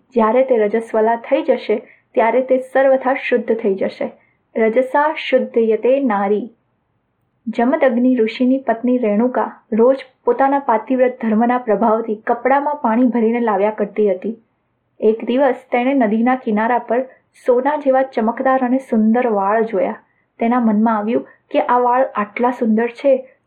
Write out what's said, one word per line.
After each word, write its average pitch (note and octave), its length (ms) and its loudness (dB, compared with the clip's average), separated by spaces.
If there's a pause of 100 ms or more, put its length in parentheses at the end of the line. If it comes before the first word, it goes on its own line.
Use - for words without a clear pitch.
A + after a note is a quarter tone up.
(140)
જ્યારે A#3 300 2
તે B3+ 140 0
રજસ્વલા A3 580 0
થઈ C#4 280 -2
જશે, B3+ 440 -2 (260)
ત્યારે A3+ 280 2
તે B3+ 160 0
સર્વથા C4 560 0
શુદ્ધ A#3 440 -2
થઈ G3 180 -2
જશે. - 360 -6 (460)
રજસા B3+ 600 0
શુદ્ધયતે A3+ 720 0 (140)
નારી. G#3 420 0 (1000)
જમદગ્નિ B3+ 640 0
ઋષિની B3+ 500 0
પત્ની A#3+ 340 -2
રેણુકા A3+ 520 0 (240)
રોજ B3 260 4 (220)
પોતાના C4+ 420 0
પાતિવ્રત B3 560 0
ધર્મના A#3 400 0
પ્રભાવથી A3 640 0
કપડામાં C#4+ 560 -2
પાણી A#3 300 2
ભરીને A#3 320 0
લાવ્યા G#3+ 340 0
કરતી G#3 340 -2
હતી. G3 240 -4 (640)
એક A3 240 0
દિવસ B3+ 440 0
તેણે B3+ 280 -2
નદીના A#3 440 2
કિનારા A3+ 440 0
પર B3 220 -2 (400)
સોના C4 320 2
જેવા C4+ 320 2
ચમકદાર C4 560 0
અને C4 180 0
સુંદર A3+ 480 2
વાળ G#3 360 0
જોયા. G3+ 340 -4 (380)
તેના A#3+ 240 0
મનમાં A3 320 2
આવ્યું G#3+ 340 -4 (180)
કે D4 180 -2
આ B3 140 2
વાળ B3 360 0
આટલા A#3+ 400 -2
સુંદર A3+ 380 0
છે C#4 200 2 (340)